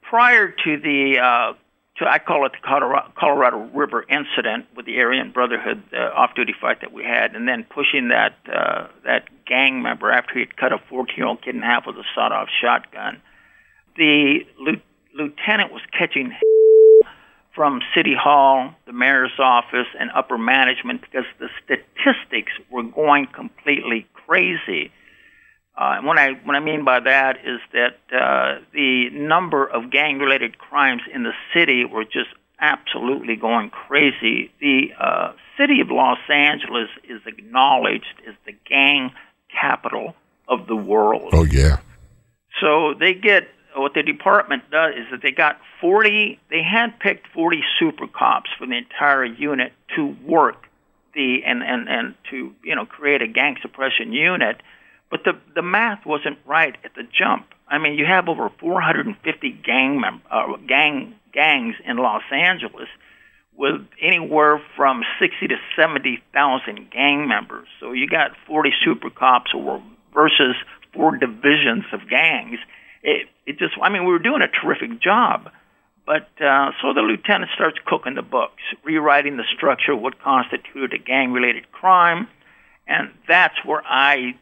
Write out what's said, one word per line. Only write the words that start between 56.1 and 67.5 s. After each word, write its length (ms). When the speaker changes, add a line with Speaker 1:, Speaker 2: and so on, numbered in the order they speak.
Speaker 1:
right 300
at 100
the 80
jump. 440
I 120
mean, 180
you 80
have 240
over 200
four 200
hundred 280
and 160
fifty 280
gang 480
mem-, 300
uh, 280
gang, 480
gangs 420
in 120
Los 340
Angeles 560
with 260
anywhere 600
from 280
sixty 280
to 80
seventy 460
thousand 580
gang 360
members. 400